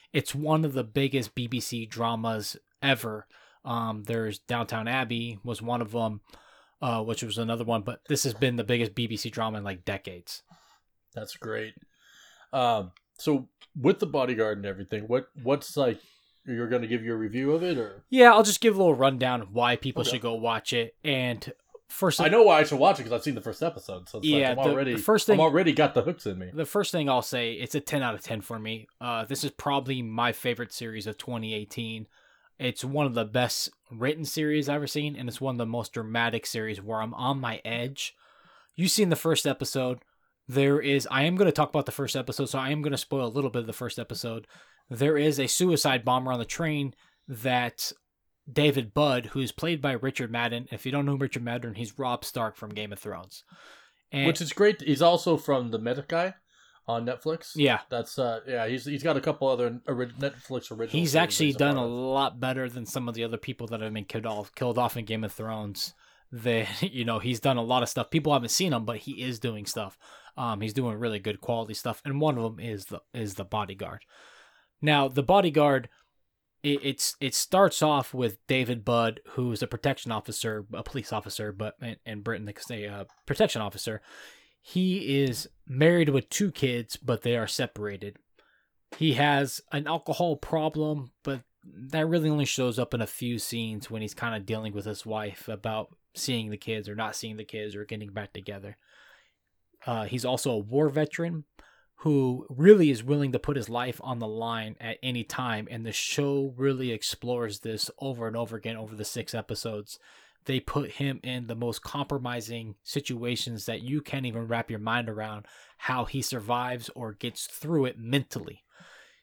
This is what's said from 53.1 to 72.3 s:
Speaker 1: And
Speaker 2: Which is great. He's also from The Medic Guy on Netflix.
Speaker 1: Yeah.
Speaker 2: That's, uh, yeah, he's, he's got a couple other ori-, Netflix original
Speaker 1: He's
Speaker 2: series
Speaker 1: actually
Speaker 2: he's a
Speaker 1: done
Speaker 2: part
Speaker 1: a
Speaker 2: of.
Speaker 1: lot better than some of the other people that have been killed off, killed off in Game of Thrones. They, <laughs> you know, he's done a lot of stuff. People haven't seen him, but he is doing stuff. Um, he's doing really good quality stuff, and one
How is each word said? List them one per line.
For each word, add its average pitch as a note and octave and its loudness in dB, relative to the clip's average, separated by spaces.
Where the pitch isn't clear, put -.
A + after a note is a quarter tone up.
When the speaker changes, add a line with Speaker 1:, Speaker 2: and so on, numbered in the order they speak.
Speaker 1:
And C#3 2
Speaker 2:
Which D3+ 2
is E3 -6
great. G#3 4
He's C#3+ 2
also E3+ 6
from C3 0
The A2+ -2
Medic B2+ -4
Guy F3 -2
on A#2 -2
Netflix. D#3 -4
Speaker 1:
Yeah. C3+ 6
Speaker 2:
That's, A#2 -6
uh, A#2 -2
yeah, A#2 -2
he's, A#2+ -2
he's C#3+ -4
got D3+ 2
a C3+ 0
couple C#3+ 0
other A#2+ 0
ori-, B2 -2
Netflix C3 -8
original A#2 -2
Speaker 1:
He's E3 2
Speaker 2:
series C#3+ 4
Speaker 1:
actually D#3+ 4
Speaker 2:
he's C#3 2
a - 2
Speaker 1:
done C#3+ 4
Speaker 2:
part B2 0
Speaker 1:
a - -4
Speaker 2:
of. - -4
Speaker 1:
lot C3 0
better C3 -2
than A#2+ -10
some B2 -4
of A2+ -6
the A#2 -4
other A2+ -4
people A#2+ -8
that A2 -6
have A2 -4
been G#2+ -6
killed A2 -6
off, G#2 -6
killed A#2+ -2
off A#2+ 0
in A#2 -6
Game A2 -4
of G2+ -6
Thrones. G#2+ -8
They, A2+ 0
<laughs> - -8
you C3 -2
know, A2+ 0
he's A#2 -2
done C3+ 4
a A#2 0
lot B2 4
of A#2 0
stuff. - -4
People D#3 2
haven't B2 2
seen F3+ 2
him, A#2 0
but A2 -4
he A#2+ -10
is B2 -4
doing G#2+ -4
stuff. G#2 -8
Um, A2+ -2
he's G#2+ -4
doing A#2+ 0
really A2 -4
good G2 -4
quality A2+ -4
stuff, - -6
and C#3+ -2
one D3+ 2